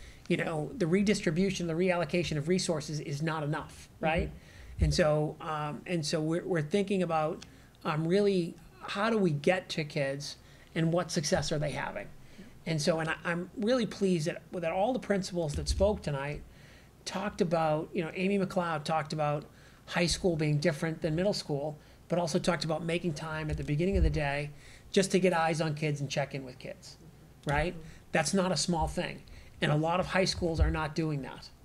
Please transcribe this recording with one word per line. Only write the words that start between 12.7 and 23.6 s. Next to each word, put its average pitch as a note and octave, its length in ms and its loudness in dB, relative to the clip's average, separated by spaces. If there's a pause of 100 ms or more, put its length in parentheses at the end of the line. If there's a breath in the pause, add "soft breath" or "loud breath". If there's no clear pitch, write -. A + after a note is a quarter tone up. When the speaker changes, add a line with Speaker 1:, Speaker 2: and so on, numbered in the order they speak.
Speaker 1:
so, D#3+ 160 2
and D#3+ 120 0
I, D#3 40 -2 (100)
I'm F3 320 -4
really A#3 300 2
pleased F3+ 400 0
that, - 160 -4 (100)
that E3+ 200 -4
all G3+ 200 0
the A3+ 60 -2
principals F3+ 560 -2
that D3+ 140 -4
spoke G3 340 2
tonight D3 380 -4 (640 loud breath)
talked G3 360 -6
about, D#3+ 520 2
you F3+ 100 0
know, D#3 120 -2
Amy F#3+ 240 2
McLeod E3+ 440 0
talked D#3+ 300 0
about D3 320 0 (420 loud breath)
high F3 200 2
school E3+ 300 2
being D3+ 220 2
different D#3+ 440 0
than D#3 120 0
middle F#3 200 2
school, D3 440 -4 (300 loud breath)
but E3 100 0
also F3 220 0
talked E3+ 240 0
about D#3+ 200 -2
making E3+ 300 -2
time D#3 360 -6
at D3 60 -2
the C#3+ 80 -6